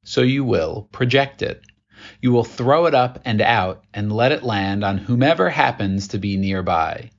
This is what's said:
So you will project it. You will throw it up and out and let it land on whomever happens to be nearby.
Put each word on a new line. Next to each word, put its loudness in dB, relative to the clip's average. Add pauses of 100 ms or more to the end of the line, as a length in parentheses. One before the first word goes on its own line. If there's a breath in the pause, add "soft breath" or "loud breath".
So 0
you 0
will -4
project -2
it. -6 (600 loud breath)
You 2
will 4
throw 2
it 4
up 0
and -2
out 0 (100)
and -4
let 2
it -2
land -2
on -2
whomever 2
happens 0
to -8
be -2
nearby. -2